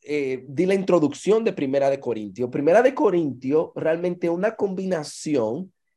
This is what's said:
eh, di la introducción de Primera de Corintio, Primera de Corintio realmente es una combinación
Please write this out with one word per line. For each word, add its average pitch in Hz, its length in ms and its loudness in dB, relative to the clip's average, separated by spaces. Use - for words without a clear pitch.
eh, 135 440 -4
di 143 200 -2
la 185 80 2
introducción 190 720 2
de 202 80 0
Primera 139 360 0
de 139 120 -2
Corintio, 110 500 -6
Primera 156 300 4
de 262 120 4
Corintio 160 800 0
realmente 170 540 -2
es 170 60 0
una 196 240 -2
combinación 170 1120 -2